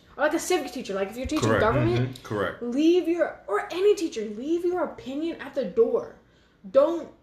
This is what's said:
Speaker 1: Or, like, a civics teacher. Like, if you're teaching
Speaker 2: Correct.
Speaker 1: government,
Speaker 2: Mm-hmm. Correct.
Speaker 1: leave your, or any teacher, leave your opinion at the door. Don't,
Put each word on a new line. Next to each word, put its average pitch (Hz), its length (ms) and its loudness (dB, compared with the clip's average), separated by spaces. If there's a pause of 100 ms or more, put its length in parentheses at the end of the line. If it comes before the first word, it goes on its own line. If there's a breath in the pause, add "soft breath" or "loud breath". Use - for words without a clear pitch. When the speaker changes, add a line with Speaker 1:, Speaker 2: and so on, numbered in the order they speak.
(160 soft breath)
Speaker 1:
Or, 262 80 0
like, 302 100 2
a 320 40 0
civics 311 340 -2
teacher. 196 220 -6
Like, 196 160 -4
if 226 60 -12
you're 254 100 -6
teaching 302 220 0
Speaker 2:
Correct. 107 120 4
Speaker 1:
government, 123 540 2
Speaker 2:
Mm-hmm. - 120 -16
Correct. 101 360 -2
Speaker 1:
leave 311 460 4
your, 330 380 0
or - 240 -2
any 381 240 4
teacher, 311 300 -4 (120)
leave 330 280 -2
your 349 200 0
opinion 294 560 -8
at 262 140 -14
the 262 100 -2
door. 226 520 0 (540 soft breath)
Don't, 311 380 4 (140)